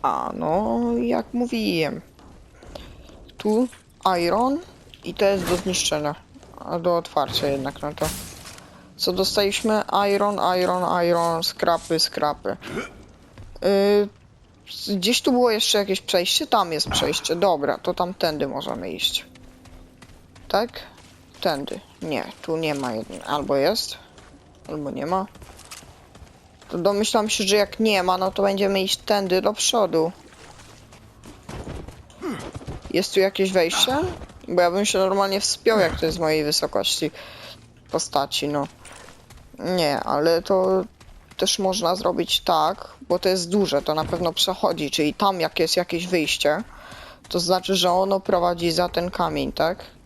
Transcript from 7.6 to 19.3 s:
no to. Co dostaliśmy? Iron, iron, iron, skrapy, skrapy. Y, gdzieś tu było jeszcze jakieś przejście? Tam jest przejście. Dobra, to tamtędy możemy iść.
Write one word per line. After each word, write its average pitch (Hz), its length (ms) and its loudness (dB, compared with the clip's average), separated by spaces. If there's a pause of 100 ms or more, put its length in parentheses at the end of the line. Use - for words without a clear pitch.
no 147 120 -6
to. 156 120 -2 (920)
Co - 160 0
dostaliśmy? 202 680 2 (320)
Iron, 202 240 2 (220)
iron, 180 440 2
iron, 170 380 2
skrapy, - 560 0
skrapy. - 580 -2 (1080)
Y, 202 420 4 (880)
gdzieś 196 260 2
tu - 100 2
było 247 200 6
jeszcze 214 260 2
jakieś 196 240 0
przejście? - 460 0
Tam 180 260 2
jest 147 160 -2
przejście. - 460 0
Dobra, 165 420 2
to - 160 -4
tamtędy 165 540 -2
możemy 131 440 -6
iść. - 340 -2 (1200)